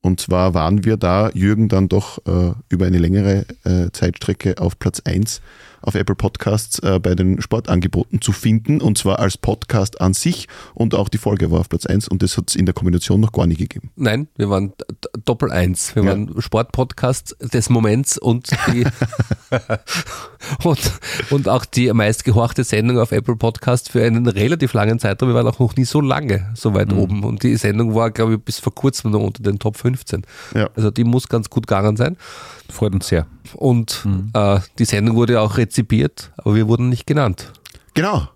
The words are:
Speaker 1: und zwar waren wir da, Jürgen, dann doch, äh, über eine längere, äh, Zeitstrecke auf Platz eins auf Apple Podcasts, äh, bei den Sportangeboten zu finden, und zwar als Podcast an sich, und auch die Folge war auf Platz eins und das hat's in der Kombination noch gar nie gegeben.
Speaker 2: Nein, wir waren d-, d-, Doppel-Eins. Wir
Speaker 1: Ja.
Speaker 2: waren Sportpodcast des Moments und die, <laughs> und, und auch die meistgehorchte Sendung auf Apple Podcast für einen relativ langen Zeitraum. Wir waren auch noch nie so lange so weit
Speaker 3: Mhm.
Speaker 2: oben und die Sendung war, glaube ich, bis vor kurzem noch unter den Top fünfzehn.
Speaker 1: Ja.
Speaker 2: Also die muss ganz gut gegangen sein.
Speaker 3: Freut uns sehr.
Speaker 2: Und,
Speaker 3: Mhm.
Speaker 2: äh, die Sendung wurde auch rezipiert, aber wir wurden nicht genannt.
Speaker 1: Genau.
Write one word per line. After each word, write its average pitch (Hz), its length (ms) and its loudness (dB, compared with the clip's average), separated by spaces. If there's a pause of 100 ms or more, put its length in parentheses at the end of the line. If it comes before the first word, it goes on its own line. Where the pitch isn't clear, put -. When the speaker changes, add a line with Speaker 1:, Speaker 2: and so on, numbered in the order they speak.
Speaker 1:
und 92 160 0
zwar 90 360 0
waren 90 280 2
wir 110 140 2
da, 98 320 2
Jürgen, 104 400 2
dann 95 180 2
doch, 95 380 -2
äh, 90 280 2 (160)
über 90 180 2
eine 90 100 4
längere, 98 480 2 (200)
äh, 90 260 2
Zeitstrecke - 640 -2
auf 87 220 -2
Platz - 260 -4
eins 92 360 -2 (420)
auf 101 120 -4
Apple 101 180 0
Podcasts, - 640 -2
äh, 92 200 2
bei 90 160 0
den 92 260 2
Sportangeboten 92 800 -2
zu 98 120 0
finden, 113 480 0
und 107 180 2
zwar 95 180 0
als 98 220 0
Podcast - 600 -2
an 92 140 2
sich, - 340 -2 (280)
und 113 180 0
auch 98 160 0
die - 80 -4
Folge 98 320 0
war 82 100 4
auf 87 100 -2
Platz - 180 -4
eins 98 200 0
und 92 140 0
das - 160 0
hat's - 160 -4
in 95 140 2
der 92 80 0
Kombination 90 440 2
noch 107 120 2
gar 87 160 2
nie 82 80 2
gegeben. - 400 -8
Speaker 2:
Nein, 127 320 0 (100)
wir 101 140 0
waren 95 260 0
d-, - 140 -12
d-, - 340 -14
Doppel-Eins. 90 720 -2
Wir 104 80 2
Speaker 1:
Ja. 95 80 4
Speaker 2:
waren 95 280 -4
Sportpodcast - 960 -2 (160)
des 120 200 0
Moments 113 480 2
und 123 300 0 (220)
die, 120 140 2 (640)
<laughs> - 1120 -8
und, 165 160 2 (500)
und 143 200 0
auch 120 160 0
die 123 280 2
meistgehorchte 113 680 2
Sendung 117 360 2
auf 113 120 0
Apple 117 240 0
Podcast 120 560 -2
für 117 120 2
einen 117 240 2
relativ 123 460 0
langen 110 260 2
Zeitraum. 110 300 0
Wir 117 60 2
waren 117 120 2
auch - 120 -2
noch 123 160 2
nie 131 100 2
so 151 160 2
lange 131 540 -2
so 113 180 0
weit 98 180 2
Speaker 3:
Mhm. 98 80 2
Speaker 2:
oben 98 240 0
und 113 200 -4
die 117 120 4
Sendung 110 400 0
war, 113 160 2
glaube 113 240 2
ich, 107 40 -4
bis - 200 -8
vor - 160 -4
kurzem 127 360 -2
noch 104 100 2
unter 104 220 -4
den 101 160 -2
Top 110 180 -4
fünfzehn. 123 460 -4 (300)
Speaker 1:
Ja. 104 220 0
Speaker 2:
Also 107 160 0
die 117 120 0
muss 120 260 2
ganz 113 200 -2
gut 113 180 -4
gegangen 107 300 2
sein. 151 200 0 (520)
Speaker 3:
Freut 104 240 -2
uns 95 140 -2
sehr. 82 200 0 (280)
Speaker 2:
Und, 120 500 0
Speaker 3:
Mhm. 98 280 -2
Speaker 2:
äh, 101 260 4 (200)
die 120 60 4
Sendung 107 300 2
wurde 117 260 4
auch 104 160 0
rezipiert, 120 800 0
aber 104 180 2
wir 110 120 4
wurden 117 220 2
nicht 123 160 -2
genannt. 139 460 -2 (420)
Speaker 1:
Genau. 160 420 0